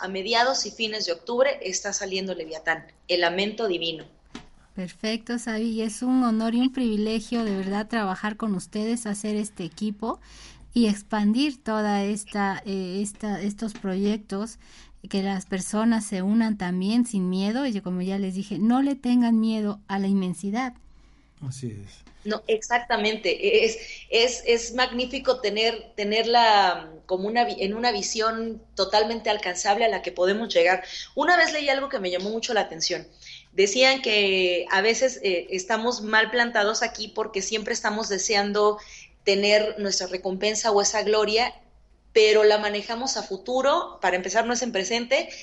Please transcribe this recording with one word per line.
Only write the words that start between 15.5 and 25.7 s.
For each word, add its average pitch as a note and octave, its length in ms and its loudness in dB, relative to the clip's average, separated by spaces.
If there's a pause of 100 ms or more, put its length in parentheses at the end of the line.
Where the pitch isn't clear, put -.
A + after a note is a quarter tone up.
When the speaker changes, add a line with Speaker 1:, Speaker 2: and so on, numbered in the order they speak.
Speaker 2:
se F#3 160 -4
unan A3 340 2
también F#3+ 480 0
sin F#3+ 240 -2
miedo, G#3 380 0
y G#3 160 -2
como F3+ 180 -4
ya F#3+ 180 -2
les F#3+ 160 -2
dije, G3 240 -6
no A#3+ 220 4
le C#4 140 0
tengan A#3+ 440 2
miedo G#3+ 480 0
a G3 120 -2
la G3 80 0
inmensidad. G3 680 -2 (720)
Speaker 3:
Así B2+ 380 -8
es. - 200 -20 (200)
Speaker 1:
No, G#3+ 220 -4
exactamente, A3 1200 2
es, G#3+ 100 -2 (320)
es, A#3+ 380 2
es A3+ 280 2
magnífico B3+ 680 0
tener, A3 520 -2